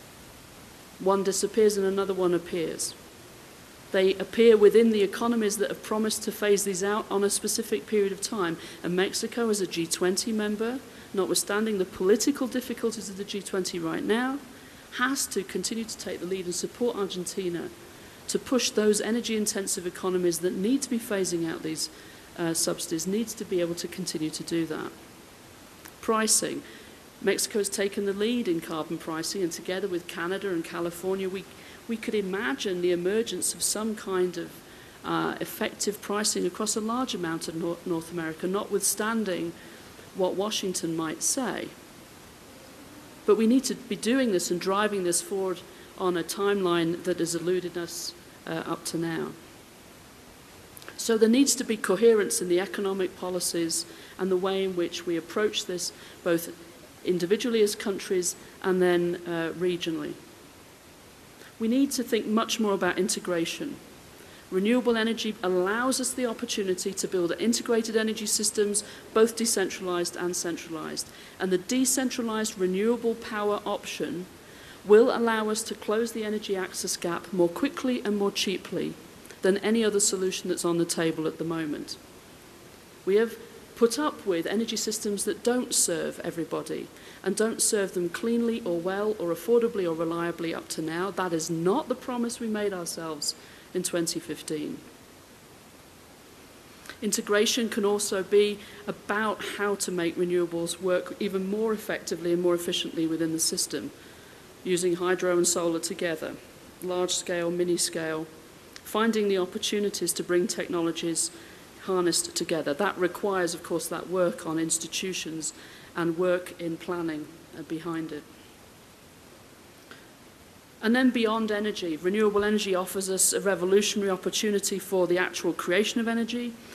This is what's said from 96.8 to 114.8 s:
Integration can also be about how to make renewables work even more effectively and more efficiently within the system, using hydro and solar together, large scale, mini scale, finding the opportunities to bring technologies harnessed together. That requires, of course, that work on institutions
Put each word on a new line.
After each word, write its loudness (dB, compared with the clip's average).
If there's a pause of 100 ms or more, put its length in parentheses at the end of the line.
Integration 2
can 0
also 2
be 4 (260)
about -2 (160)
how 0
to -4
make 0
renewables 0
work 0
even -2
more 0
effectively -2
and 4
more 4
efficiently 0
within 0
the -2
system, -2 (760)
using 2
hydro 2
and 4
solar 2
together, -4 (500)
large 0
scale, 0
mini 2
scale, -4 (560)
finding 2
the 4
opportunities 0
to -4
bring 2
technologies -2 (540)
harnessed 2
together. 0
That 0
requires, 0
of -10
course, -2
that -6
work 2
on -2
institutions -4 (420)